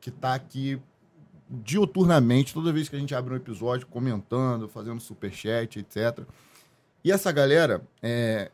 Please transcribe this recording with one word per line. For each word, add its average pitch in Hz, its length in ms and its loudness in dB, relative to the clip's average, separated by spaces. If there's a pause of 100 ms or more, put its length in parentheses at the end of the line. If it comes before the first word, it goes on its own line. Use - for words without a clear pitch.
que - 100 -14
tá 127 240 -4
aqui 135 460 -6 (680)
diuturnamente, 139 1080 4
toda 160 180 0
vez 151 160 -2
que 143 80 -10
a - 20 -6
gente 143 160 -6
abre 127 200 -4
um - 20 -4
episódio, 123 500 -4
comentando, 120 840 -2
fazendo 117 320 -12
superchat, 113 800 -6
et 101 140 -10
cetera. 117 340 -2 (800)
E 170 80 4
essa 196 180 2
galera, 143 560 4 (160)
é, 113 520 -2